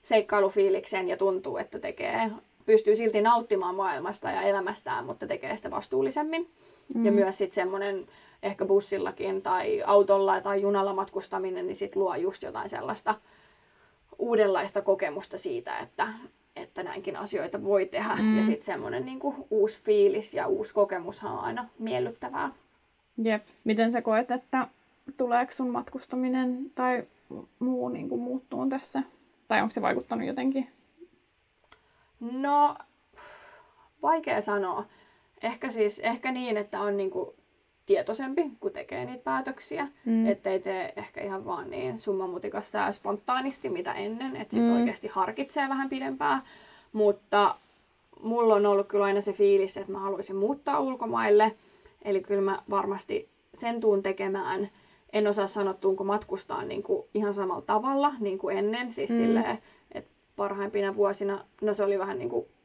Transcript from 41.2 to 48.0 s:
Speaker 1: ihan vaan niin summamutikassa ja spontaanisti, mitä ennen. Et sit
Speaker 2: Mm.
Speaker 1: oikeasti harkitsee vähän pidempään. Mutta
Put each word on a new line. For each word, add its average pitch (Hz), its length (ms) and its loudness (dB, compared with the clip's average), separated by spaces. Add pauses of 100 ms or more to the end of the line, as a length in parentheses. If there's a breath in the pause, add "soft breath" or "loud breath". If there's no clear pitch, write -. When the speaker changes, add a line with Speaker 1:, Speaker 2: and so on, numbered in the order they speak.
Speaker 1:
ihan 196 240 -8
vaan - 240 -8
niin - 320 -6
summamutikassa 190 760 -4
ja 202 140 0
spontaanisti, 254 800 -4
mitä - 240 -4
ennen. 226 420 -6
Et - 160 -10
sit 226 120 2
Speaker 2:
Mm. 233 120 6
Speaker 1:
oikeasti 233 320 0
harkitsee 269 600 -2
vähän 269 200 -2
pidempään. 269 520 -2 (520 loud breath)
Mutta 202 600 4 (680 soft breath)